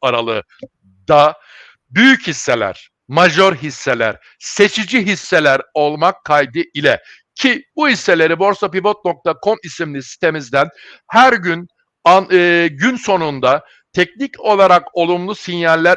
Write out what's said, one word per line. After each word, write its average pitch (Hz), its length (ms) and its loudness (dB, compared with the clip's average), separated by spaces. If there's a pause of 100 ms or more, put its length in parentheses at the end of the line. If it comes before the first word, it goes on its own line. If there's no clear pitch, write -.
aralığı 117 400 -4 (640)
da 151 260 4 (560)
büyük 233 360 2
hisseler, 117 640 -4 (200)
majör 175 460 2
hisseler, 120 640 -4 (220)
seçici 208 680 -2
hisseler 156 540 0 (140)
olmak 151 500 -2
kaydı 143 340 -2 (160)
ile 143 280 0 (320)
ki 254 300 -2 (120)
bu 302 120 0
hisseleri 165 500 0
borsapivot 196 640 -2
nokta 165 300 -4 (100)
com 214 180 -2
isimli 147 400 -10
sitemizden 147 680 -4 (420)
her 247 220 4
gün 175 340 -6 (380)
an-, 185 260 4
e, 175 420 2
gün 214 240 -2
sonunda 147 680 -2 (280)
teknik 196 480 -6
olarak 190 520 4
olumlu 175 420 -2
sinyaller 170 640 0